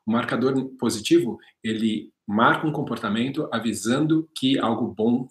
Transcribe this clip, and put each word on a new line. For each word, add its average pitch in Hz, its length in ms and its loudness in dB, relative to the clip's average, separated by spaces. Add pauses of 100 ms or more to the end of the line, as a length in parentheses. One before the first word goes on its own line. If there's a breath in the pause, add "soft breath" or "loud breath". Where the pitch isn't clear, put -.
O 110 60 -2
marcador 127 640 0
positivo, 110 640 2 (240 loud breath)
ele 110 500 -2 (120)
marca 123 400 2
um 151 60 0
comportamento 120 800 -4
avisando 123 840 0
que 135 240 2
algo 113 280 0
bom 120 440 0